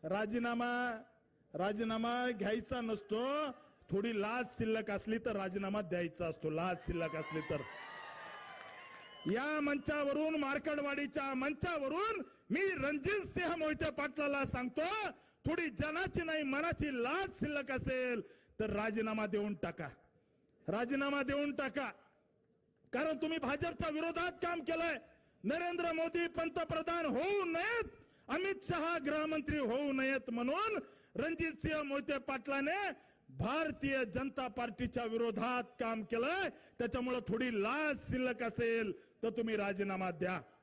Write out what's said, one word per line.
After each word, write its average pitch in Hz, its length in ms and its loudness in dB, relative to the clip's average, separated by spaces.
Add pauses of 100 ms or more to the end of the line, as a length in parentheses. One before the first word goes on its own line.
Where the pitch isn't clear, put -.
राजीनामा, 233 680 0 (800)
राजीनामा 220 600 2 (180)
घ्यायचा 220 500 0
नसतो, 220 400 -2 (680)
थोडी 202 320 2
लाज 226 360 -2
शिल्लक 220 340 0
असली 220 340 0
तर 226 100 0
राजीनामा 196 460 0
द्यायचा 175 460 0
असतो, 160 220 -2
लाज 170 260 2 (100)
शिल्लक 165 300 0
असली 156 340 -2
तर. 147 120 0 (1700)
या 294 300 0
मंचावरून, 294 760 2
मार्कडवाडीच्या 285 920 0
मंचावरून 302 880 0 (280)
मी 330 160 2 (120)
रणजित 302 560 0
सिंह 349 220 0
मोहिते 311 360 0
पाटलाला 285 540 0
सांगतो, 262 440 0 (560)
थोडी 330 240 2 (100)
जनाची 349 440 0
नाही 311 200 0
मनाची 285 500 0 (100)
लाज 349 360 0
शिल्लक 285 320 0
असेल 254 500 0 (380)
तर 214 160 2
राजीनामा 214 500 0
देऊन 208 360 2
टाका, 165 280 -4 (800)
राजीनामा 269 560 2
देऊन 285 320 2
टाका. 262 360 -2 (1000)
कारण 302 280 2
तुम्ही 320 180 0
भाजपच्या 311 540 0
विरोधात 330 380 0 (100)
काम 339 200 0
केलंय. 330 360 0 (460)
नरेंद्र 339 500 0
मोदी 330 340 2
पंतप्रधान 330 760 0
होऊ 359 400 2
नयेत, 359 440 0 (380)
अमित 381 360 0
शहा 330 420 0
गृहमंत्री 302 520 0
होऊ 269 360 2
नयेत 262 360 2
म्हणून 302 500 2 (360)
रणजित 320 460 0
सिंह 302 200 2
मोहिते 277 360 0
पाटलाने 277 600 0 (520)
भारतीय 269 760 0
जनता 254 420 -2
पार्टीच्या 240 560 -2
विरोधात 233 600 2 (160)
काम 226 240 0
केलंय. 285 460 2 (280)
त्याच्यामुळे 247 500 0
थोडी 226 220 2 (140)
लाज 285 360 2 (100)
शिल्लक 254 340 2
असेल 226 480 2 (320)
तर 226 60 2
तुम्ही 226 260 0
राजीनामा 196 560 0
द्या. 175 280 0 (240)